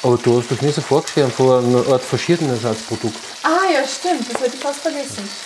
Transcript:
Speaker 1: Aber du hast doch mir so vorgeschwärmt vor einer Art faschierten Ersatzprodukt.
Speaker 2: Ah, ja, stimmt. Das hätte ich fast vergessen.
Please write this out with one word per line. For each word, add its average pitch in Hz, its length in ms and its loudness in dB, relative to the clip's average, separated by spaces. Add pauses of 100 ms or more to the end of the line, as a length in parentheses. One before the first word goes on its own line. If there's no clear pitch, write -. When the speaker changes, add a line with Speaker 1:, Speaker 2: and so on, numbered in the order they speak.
Speaker 1:
Aber 123 160 4
du 120 220 4
hast 117 100 -4
doch 120 100 -2
mir 143 120 2
so 147 80 -2
vorgeschwärmt 135 520 0
vor 131 280 6
einer 123 260 4
Art 127 180 2
faschierten 156 460 0
Ersatzprodukt. 110 680 -4 (280)
Speaker 2:
Ah, 359 280 2
ja, 277 140 2
stimmt. 339 480 -4
Das 262 80 -4
hätte 247 140 -2
ich - 60 -12
fast 285 180 -4
vergessen. 277 480 -6 (180)